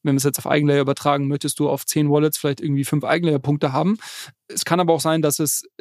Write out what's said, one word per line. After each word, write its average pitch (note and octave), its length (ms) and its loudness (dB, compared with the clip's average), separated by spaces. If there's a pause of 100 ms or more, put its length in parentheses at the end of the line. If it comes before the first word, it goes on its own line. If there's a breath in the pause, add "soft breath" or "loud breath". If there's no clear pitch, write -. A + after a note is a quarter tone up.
wenn D3 120 2
wir C3+ 60 4
es C3 40 -2
jetzt C#3 160 0
auf - 80 -6
Eigenlayer C#3+ 320 4
übertragen, C#3+ 480 0
möchtest C#3+ 320 -4
du D3 80 2
auf C#3+ 180 -2
zehn D3+ 240 0
Wallets D3 280 2
vielleicht C#3 240 -4
irgendwie C#3 240 0
fünf D3+ 180 -2
Eigenlayer-Punkte D3 680 0
haben. E3+ 240 0 (500 loud breath)
Es - 160 -8
kann E3+ 160 0
aber E3+ 140 2
auch D#3 80 0
sein, D#3+ 200 0
dass D3+ 180 0
es - 240 -2 (180)